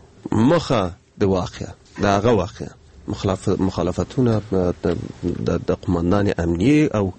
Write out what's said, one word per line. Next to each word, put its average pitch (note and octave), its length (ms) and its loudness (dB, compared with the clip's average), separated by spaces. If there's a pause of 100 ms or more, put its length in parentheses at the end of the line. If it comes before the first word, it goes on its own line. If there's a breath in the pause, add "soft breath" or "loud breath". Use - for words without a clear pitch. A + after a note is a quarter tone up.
(320)
مخه A2+ 600 2 (280)
د G#2 40 2
واقعه، - 500 -2 (280)
د G2 40 0
هغه G2+ 260 4
واقعه. F#2+ 380 -2 (380)
مخالف-، F#2+ 520 -2
مخالفتونه F#2+ 840 0 (100)
د، F2+ 220 2 (720)
د، E2+ 220 0
د F2+ 40 0
قماندان F2+ 560 0
امنیې G2+ 680 2
او G2 240 -2